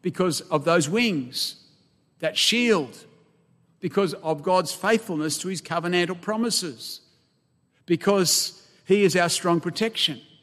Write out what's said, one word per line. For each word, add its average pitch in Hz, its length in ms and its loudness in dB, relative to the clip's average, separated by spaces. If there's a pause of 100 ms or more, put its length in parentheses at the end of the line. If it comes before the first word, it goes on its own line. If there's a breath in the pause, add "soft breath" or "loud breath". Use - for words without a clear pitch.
Because 185 380 0
of 151 240 -2
those 165 240 4
wings, 180 680 -2 (640)
that 156 180 -2
shield, 214 580 2 (840)
because 185 340 -2
of 156 300 -6
God's 185 280 0
faithfulness 185 640 -2
to 180 100 -8
his 190 120 -6
covenantal 175 600 -2
promises, 208 800 -4 (880)
because - 760 2 (200 soft breath)
he 202 180 4
is 175 140 4
our 175 120 4
strong 170 320 2
protection. 180 600 -2 (220)